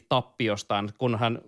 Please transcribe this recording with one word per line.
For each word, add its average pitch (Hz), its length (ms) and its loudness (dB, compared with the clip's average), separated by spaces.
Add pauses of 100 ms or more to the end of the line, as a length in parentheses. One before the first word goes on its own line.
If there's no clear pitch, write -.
tappiostaan, 107 880 -2
kun 120 220 0
hän, 117 280 0